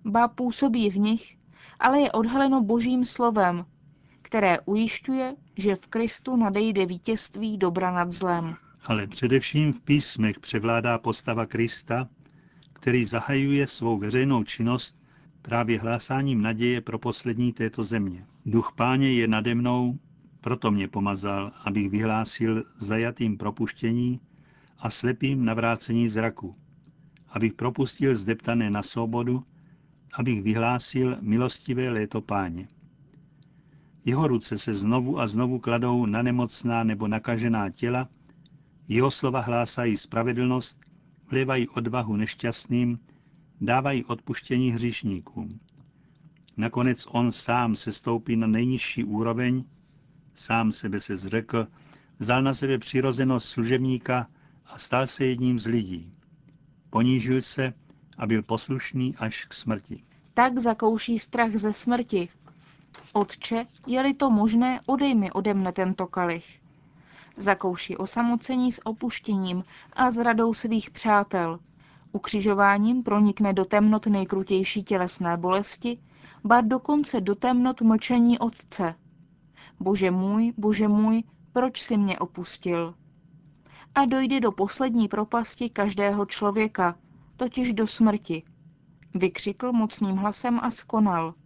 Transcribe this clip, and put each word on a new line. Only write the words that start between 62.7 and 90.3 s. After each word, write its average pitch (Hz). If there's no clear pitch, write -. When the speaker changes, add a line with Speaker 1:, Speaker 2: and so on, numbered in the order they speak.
Speaker 1:
„Otče, 226
je-li 262
to 277
možné, 226
odej 269
mi 202
ode 202
mne 185
tento 185
kalich.“ 170
Zakouší 185
osamocení 240
s -
opuštěním 196
a 254
s 226
radou 233
svých 220
přátel. 196
Ukřižováním 208
pronikne 208
do 190
temnot 214
nejkrutější 190
tělesné 180
bolesti, 196
ba 233
dokonce 254
do 196
temnot 247
mlčení 233
Otce. 190
„Bože 185
můj, 202
Bože 214
můj, 214
proč 254
jsi 233
mě 196
opustil?“ 170
A 277
dojde 262
do 220
poslední 226
propasti 226
každého 202
člověka, 202
totiž 247
do 220
smrti. 208
Vykřikl 202
mocným 214
hlasem 208